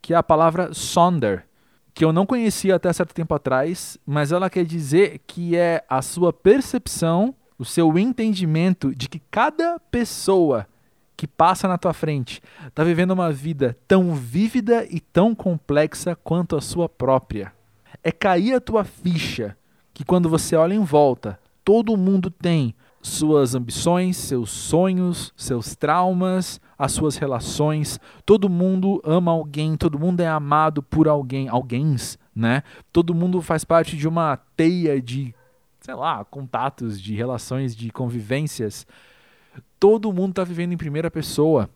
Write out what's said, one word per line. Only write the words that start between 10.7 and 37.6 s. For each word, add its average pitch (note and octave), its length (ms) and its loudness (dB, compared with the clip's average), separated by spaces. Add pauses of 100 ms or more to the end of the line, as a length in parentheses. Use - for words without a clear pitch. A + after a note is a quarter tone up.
que D3+ 100 -8
passa F3+ 400 2
na F#3 100 2
tua E3+ 160 0
frente D3 480 -4 (320)
tá D3+ 120 0
vivendo F3 260 2
uma F3+ 220 0
vida C#3 440 -2 (120)
tão F#3 260 4
vívida G#3+ 720 0
e E3+ 120 -6
tão G#3+ 340 2
complexa D#3 800 -2
quanto E3+ 400 -2
a C#3+ 60 0
sua E3 280 -4
própria. B2 640 -2 (500)
É E3 100 -2
cair G3 420 2
a B3 60 2
tua A3 240 0
ficha C3 720 -4 (360)
que C#3+ 120 -12
quando F3 240 2
você D#3+ 260 0
olha E3 200 4
em G#3+ 100 2
volta, C3+ 540 2 (260)
todo A3 320 4
mundo F#3+ 340 2
tem D#3+ 440 -2 (280)
suas D3 520 2
ambições, F3 640 0
seus B2 340 -4
sonhos, F3+ 840 0
seus - 400 -6
traumas, F3+ 840 0 (160)
as C#3 140 -2
suas D3+ 260 -2
relações. D3+ 840 -2 (240)
Todo G3+ 240 4
mundo F#3 560 0
ama E3+ 260 2
alguém, D#3 460 -2
todo D#3 200 0
mundo F3 260 0
é E3+ 40 2
amado D3+ 560 0
por D#3 240 2
alguém, C3+ 420 -2
alguéms, B2 680 -2 (160)
né? A#2 300 0 (280)
Todo E3+ 220 2
mundo F3+ 260 0
faz D#3+ 240 -4
parte E3 320 2
de D3 120 -2
uma E3 280 0 (200)
teia D#3+ 440 2
de, B2+ 320 -8 (480)
sei C3 140 -16
lá, B2+ 300 -6
contatos, B2 760 -6
de G#2 140 -8
relações, B2 600 -6